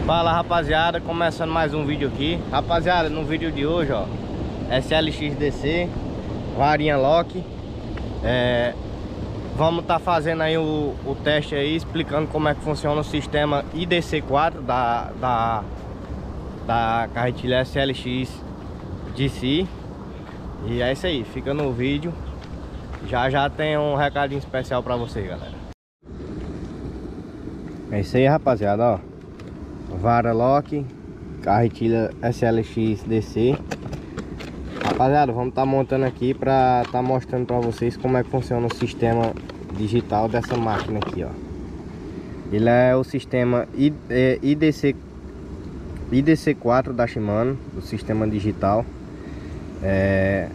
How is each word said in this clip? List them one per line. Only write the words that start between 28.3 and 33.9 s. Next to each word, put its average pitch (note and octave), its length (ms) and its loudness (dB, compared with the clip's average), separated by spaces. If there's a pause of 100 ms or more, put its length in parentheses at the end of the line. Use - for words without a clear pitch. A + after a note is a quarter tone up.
ó. A#2 160 4 (1000)
Vara A#2 360 4
lock, C#3 520 2 (560)
carretilha A2+ 720 4 (100)
S A#2+ 220 0
L A2+ 180 4
X A2 420 0
D A2 180 2
C. B2 360 2 (1300)